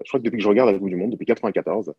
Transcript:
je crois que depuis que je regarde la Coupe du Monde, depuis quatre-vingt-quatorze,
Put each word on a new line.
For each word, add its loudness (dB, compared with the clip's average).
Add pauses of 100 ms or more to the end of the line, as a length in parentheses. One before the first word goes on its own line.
je -16
crois 0
que -4
depuis -2
que -2
je 2
regarde 6
la 2
Coupe -4
du -4
Monde, -2
depuis -8
quatre-vingt-quatorze, -2